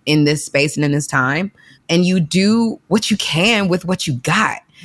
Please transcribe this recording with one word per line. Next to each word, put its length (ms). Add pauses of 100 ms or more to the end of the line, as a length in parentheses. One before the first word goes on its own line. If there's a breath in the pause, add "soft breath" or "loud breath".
in 180
this 200
space 320
and 100
in 60
this 140
time. 460 (380 loud breath)
And 160
you 120
do 720
what 220
you 80
can 500
with 160
what 220
you 80
got. 460 (240 loud breath)